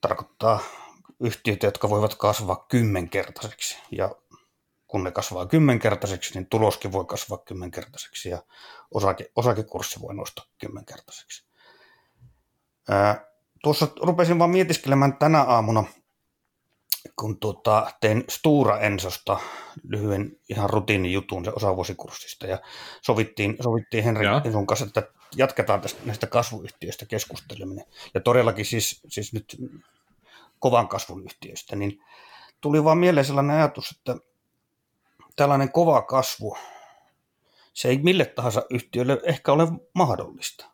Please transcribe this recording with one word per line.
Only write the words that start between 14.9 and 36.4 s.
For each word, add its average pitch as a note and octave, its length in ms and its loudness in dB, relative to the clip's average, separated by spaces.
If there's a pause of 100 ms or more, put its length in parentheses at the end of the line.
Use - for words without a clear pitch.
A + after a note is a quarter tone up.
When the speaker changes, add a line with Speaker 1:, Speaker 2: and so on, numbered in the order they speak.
Speaker 1:
tänä D3+ 260 6
aamuna, A2+ 420 4 (1300)
kun G#2+ 220 -6
tuota, G#2+ 640 0
tein A2 280 2
Stura C3 500 4
Ensosta G2 640 -2 (480)
lyhyen G#2 480 -4 (120)
ihan G2+ 220 -2
rutiinijutun F#2+ 720 -2
sen G2+ 120 -6
osavuosikurssista F#2 880 -4
ja F#2 120 -4 (420)
sovittiin, G#2+ 600 -2
sovittiin A2+ 440 -2
Henri G#2+ 200 0
Speaker 2:
Joo. A2 160 4 (120)
Speaker 1:
sun G#2 140 0
kanssa, G#2 200 -2
että G#2 160 -2 (340)
jatketaan B2 440 2
tästä, - 240 -10
näistä A2 220 -6
kasvuyhtiöistä - 800 -6
keskusteleminen. - 800 -10 (300)
Ja F#2 60 0
todellakin A2+ 440 2
siis, - 440 -4
siis - 240 -10
nyt - 240 -10 (1000)
kovan A#2+ 300 4
kasvun F#2+ 360 -10
yhtiöistä, - 520 -14
niin G2+ 240 -4 (600)
tuli D3 240 2
vaan D#3+ 140 6
mieleen F3 260 6
sellainen C#3+ 320 2
ajatus, D3 340 0
että - 260 -8 (1200)
tällainen C#3 360 2
kova D#3+ 300 4
kasvu, B2+ 540 -2 (1160)